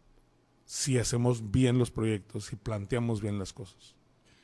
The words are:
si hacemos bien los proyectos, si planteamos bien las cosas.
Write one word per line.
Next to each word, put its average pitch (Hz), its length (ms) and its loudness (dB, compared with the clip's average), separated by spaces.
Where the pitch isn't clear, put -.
si - 320 0
hacemos 120 540 0
bien 127 260 6
los 123 140 2
proyectos, 110 540 -2
si - 100 -10
planteamos 110 640 -2
bien 101 180 -2
las 92 140 -8
cosas. - 420 -20